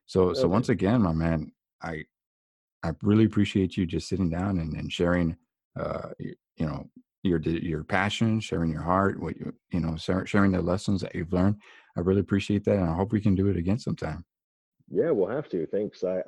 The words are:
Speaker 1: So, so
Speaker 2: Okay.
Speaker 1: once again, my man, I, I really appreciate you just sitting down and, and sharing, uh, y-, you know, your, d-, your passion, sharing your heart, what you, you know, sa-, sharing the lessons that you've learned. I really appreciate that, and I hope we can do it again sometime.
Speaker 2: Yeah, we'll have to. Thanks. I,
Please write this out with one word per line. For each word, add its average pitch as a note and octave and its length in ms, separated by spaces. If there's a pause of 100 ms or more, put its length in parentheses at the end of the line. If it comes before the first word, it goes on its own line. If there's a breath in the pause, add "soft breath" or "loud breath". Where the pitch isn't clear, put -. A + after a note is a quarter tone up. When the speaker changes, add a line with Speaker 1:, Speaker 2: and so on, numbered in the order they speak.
Speaker 1:
So, F2+ 280
so E2 100
Speaker 2:
Okay. E2+ 80
Speaker 1:
once A#2 180
again, G#2+ 320
my E2+ 120
man, D#2+ 380 (300)
I, D#2+ 220 (800)
I E2 80 (100)
really G#2+ 240
appreciate G2+ 520
you G2 80
just E2+ 220
sitting F#2 220
down F#2 300
and, D#2+ 160
and D2+ 160
sharing, F2 440 (440)
uh, D#2 300 (100)
y-, - 140 (240)
you E2 80
know, D2 240 (340)
your, E2+ 160
d-, E2 260
your D#2 180
passion, G#2 580
sharing E2+ 300
your D#2 100
heart, F#2+ 400
what - 160
you, - 160 (180)
you F2 80
know, D#2+ 160
sa-, F#2 300
sharing G2 260
the F2+ 100
lessons F2+ 400
that - 140
you've F2 180
learned. F#2+ 220 (420 loud breath)
I F2+ 40
really F#2+ 200
appreciate G2+ 440
that, G#2 120
and F2+ 120
I E2 60
hope G2 180
we G#2+ 80
can G2+ 140
do F#2+ 120
it F#2+ 100
again F2+ 220
sometime. E2 460 (680)
Speaker 2:
Yeah, E3+ 200
we'll G2 180
have C#3+ 200
to. E2 180
Thanks. G2+ 360
I, F#2 140 (100)